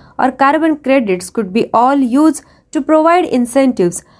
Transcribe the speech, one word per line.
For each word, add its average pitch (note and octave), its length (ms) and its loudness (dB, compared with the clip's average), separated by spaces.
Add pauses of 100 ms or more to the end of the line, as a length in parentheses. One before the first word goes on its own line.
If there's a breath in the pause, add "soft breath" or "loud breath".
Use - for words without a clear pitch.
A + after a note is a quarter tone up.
(160 loud breath)
or B3+ 140 0
carbon D4 460 0
credits A3+ 520 -2
could F#3+ 240 -6
be A3+ 200 -2
all B3+ 240 2
used C#4 480 0 (260 soft breath)
to D#4 100 -6
provide D#4+ 440 2
incentives. A#3+ 800 -2 (160 soft breath)